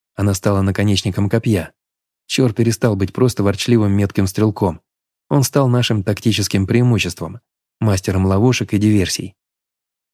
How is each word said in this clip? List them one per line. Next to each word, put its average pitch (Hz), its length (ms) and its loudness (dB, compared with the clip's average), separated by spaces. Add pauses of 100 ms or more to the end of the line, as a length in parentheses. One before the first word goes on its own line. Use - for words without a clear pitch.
(140)
Она 101 200 0
стала 98 280 0
наконечником 98 680 0
копья. 104 440 0 (540)
Чор 127 260 0
перестал 113 440 0
быть 95 160 -2
просто 120 300 0
ворчливым 101 500 0
метким 98 340 0
стрелком. 101 540 -2 (480)
Он 139 140 2
стал 139 260 0
нашим 120 340 0
тактическим 98 640 -2
преимуществом, 95 720 0 (400)
мастером 95 460 0
ловушек 107 480 0
и 104 40 2
диверсий. 101 580 0 (760)